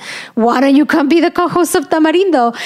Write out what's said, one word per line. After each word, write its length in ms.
Why 260
don't 140
you 100
come 240
be 100
the 120
co-host 420
of 160
Tamarindo?" 640